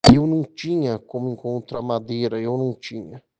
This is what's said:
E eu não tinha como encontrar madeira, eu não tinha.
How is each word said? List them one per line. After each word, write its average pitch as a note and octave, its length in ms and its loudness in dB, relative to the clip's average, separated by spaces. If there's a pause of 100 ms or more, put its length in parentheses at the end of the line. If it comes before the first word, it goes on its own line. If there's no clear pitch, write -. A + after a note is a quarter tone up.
(120)
E C3+ 40 10
eu D3+ 100 4
não D#3+ 180 2
tinha D3+ 540 -2
como B2+ 320 -6
encontrar A#2+ 500 -6
madeira, A#2 580 -2
eu A#2 200 -2
não C3 160 -2
tinha. A2+ 500 -14 (140)